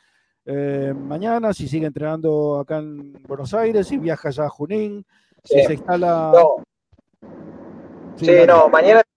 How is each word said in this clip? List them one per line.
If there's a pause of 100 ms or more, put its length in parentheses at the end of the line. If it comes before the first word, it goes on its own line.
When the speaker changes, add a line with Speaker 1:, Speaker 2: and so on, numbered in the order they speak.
(460)
Speaker 1:
eh,
mañana?
Si
sigue
entrenando
acá
en (120)
Buenos
Aires,
si
viaja
ya
a
Junín, (380)
si
Speaker 2:
Sí.
Speaker 1:
se
instala
Speaker 2:
No. (1600)
Speaker 1:
Sí,
Speaker 2:
Sí,
Speaker 1:
dale.
Speaker 2:
no,
mañana (160)